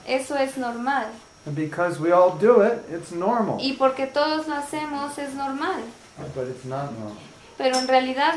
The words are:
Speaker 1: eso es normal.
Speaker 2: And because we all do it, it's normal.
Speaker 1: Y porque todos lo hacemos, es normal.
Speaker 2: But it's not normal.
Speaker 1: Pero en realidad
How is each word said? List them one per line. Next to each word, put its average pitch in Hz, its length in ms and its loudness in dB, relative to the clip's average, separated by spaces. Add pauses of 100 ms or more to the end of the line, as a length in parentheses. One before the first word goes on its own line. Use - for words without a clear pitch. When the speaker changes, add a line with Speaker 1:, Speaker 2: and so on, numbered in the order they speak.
Speaker 1:
eso 262 300 -2
es 269 200 0
normal. 240 500 -2 (400)
Speaker 2:
And 147 80 -6
because 156 460 -2
we 165 100 2
all 180 260 8
do 220 260 8
it, 233 200 2 (100)
it's 170 200 -10
normal. 185 480 0
Speaker 1:
Y 269 140 -2
porque 269 340 2
todos 311 400 -2
lo 294 80 -4
hacemos, 285 600 -6
es 285 180 -8
normal. 277 460 -4 (540)
Speaker 2:
But 127 140 -4
it's 127 160 -10
not 135 340 -6
normal. 107 180 -10 (400)
Speaker 1:
Pero 262 220 2
en 254 80 0
realidad 262 500 4